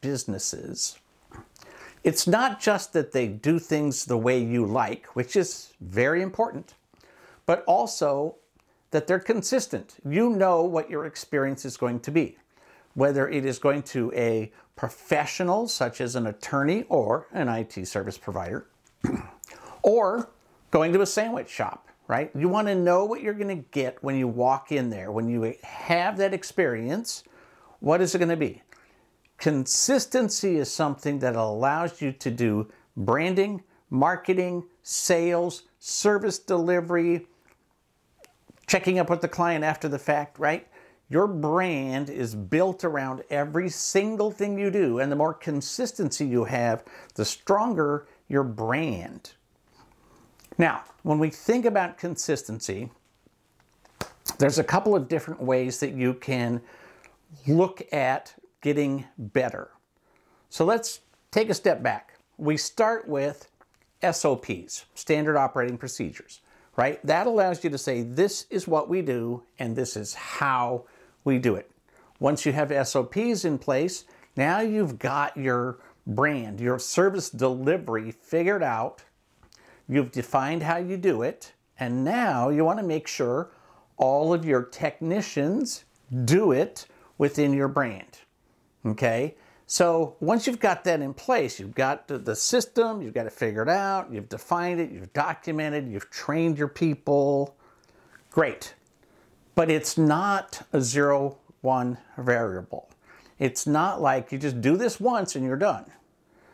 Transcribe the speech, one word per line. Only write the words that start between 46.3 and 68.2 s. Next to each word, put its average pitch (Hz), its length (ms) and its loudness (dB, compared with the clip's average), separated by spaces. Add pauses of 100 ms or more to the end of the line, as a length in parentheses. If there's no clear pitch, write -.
have, 117 400 -2 (300)
the 110 100 -2
stronger 165 840 0 (220)
your 139 160 0
brand. 113 880 -4 (1200)
Now, 165 280 2 (180)
when 151 160 0
we 156 100 2
think 233 380 0
about 190 320 0
consistency, 120 880 -6 (1500)
there's 156 220 4
a - 40 0
couple 190 300 4
of 139 140 2
different 156 340 -4
ways 127 380 0
that 143 120 -2
you 127 220 2
can 120 480 -2 (840)
look 175 360 4 (100)
at 135 400 -2 (300)
getting 143 420 0 (140)
better. 123 540 -2 (760)
So - 160 0
let's - 360 0 (300)
take 220 200 2
a 185 40 2
step - 280 2
back. 110 320 -4 (240)
We 151 180 0
start 220 520 -2
with 143 420 -4 (500)
S 170 240 0
O 139 120 4
Ps, - 580 -10
standard 151 420 0
operating 127 400 0
procedures, - 640 -10 (340)
right? 135 300 0
That 165 220 2
allows 196 360 2
you 170 60 0
to 139 80 -2
say, 127 240 -2
"This 139 480 0